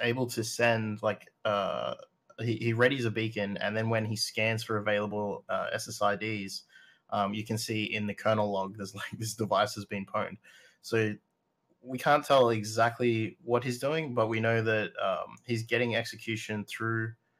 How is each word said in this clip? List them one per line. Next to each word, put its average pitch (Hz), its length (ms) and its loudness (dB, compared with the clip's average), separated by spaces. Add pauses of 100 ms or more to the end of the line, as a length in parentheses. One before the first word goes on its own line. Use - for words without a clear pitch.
able 120 260 2
to 117 160 -2
send, 110 580 2
like, 107 300 -2 (120)
uh, 98 520 0 (440)
he, 117 160 0
he 117 180 0
readies 123 320 4
a 110 40 2
beacon, 104 480 -2
and 104 180 -2
then 110 140 0
when 110 160 2
he 110 100 -4
scans 110 480 0
for 110 140 -2
available, 104 720 -2
uh, 95 240 -2
S 110 160 -6
S - 140 -4
I 101 140 2
Ds, 101 480 -6 (460)
um, 104 240 0
you 107 100 -4
can 110 140 -2
see 107 260 -2
in 107 220 -4
the 101 80 -4
kernel 107 380 2
log 98 240 -4
there's, 98 180 -10
<laughs> - 20 -14
like, - 220 -10
this 113 160 -6
device 104 400 0
has 104 120 -10
been 98 200 -6
pwned. 98 320 -6 (440)
So 110 320 0 (680)
we 127 160 -8
can't 147 260 4
tell 131 260 8
exactly 113 920 2
what 117 220 2
he's 120 140 -4
doing, 147 360 -2
but 110 140 2
we 113 120 0
know 113 220 4
that, 110 300 2 (100)
um, 92 340 -2 (100)
he's 113 180 -2
getting 117 320 0
execution 110 720 -4
through, 113 480 -4 (240)